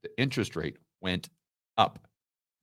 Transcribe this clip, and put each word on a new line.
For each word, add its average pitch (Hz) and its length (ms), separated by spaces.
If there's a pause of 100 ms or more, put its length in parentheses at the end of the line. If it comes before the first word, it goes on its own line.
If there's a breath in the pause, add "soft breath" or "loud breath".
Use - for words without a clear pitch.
the - 120
interest 127 380
rate 80 220 (240)
went 92 280 (480)
up, - 220 (640)